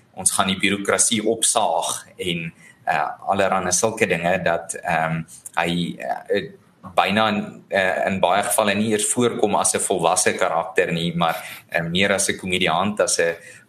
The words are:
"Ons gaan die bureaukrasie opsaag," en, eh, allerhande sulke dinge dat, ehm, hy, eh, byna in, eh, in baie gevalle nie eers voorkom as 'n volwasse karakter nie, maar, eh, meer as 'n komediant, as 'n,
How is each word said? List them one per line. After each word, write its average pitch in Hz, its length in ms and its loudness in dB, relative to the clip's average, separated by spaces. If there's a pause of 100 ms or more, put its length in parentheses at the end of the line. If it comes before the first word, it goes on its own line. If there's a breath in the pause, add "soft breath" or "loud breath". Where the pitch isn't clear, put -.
(140)
"Ons 92 180 -2
gaan 98 160 0
die 95 120 -2
bureaukrasie 101 680 0
opsaag," 107 800 0 (120)
en, 85 360 -6 (320 loud breath)
eh, 76 240 0 (180)
allerhande 95 460 2
sulke 110 340 0
dinge 87 360 0
dat, 85 300 -2
ehm, 80 480 -2 (340 loud breath)
hy, 87 420 -2
eh, 85 520 -4 (460)
byna 98 320 4
in, 104 400 -4
eh, 95 380 0
in 95 140 -2
baie 92 240 4
gevalle 104 320 2
nie 107 160 0
eers 104 220 0
voorkom 110 420 2
as - 180 2
'n 101 60 0
volwasse 90 540 2
karakter 85 580 0
nie, 85 240 -2
maar, - 540 -4
eh, 85 120 -2
meer 92 320 2
as 95 160 0
'n - 80 -4
komediant, 90 640 0
as 90 200 0
'n, 85 160 0 (340 loud breath)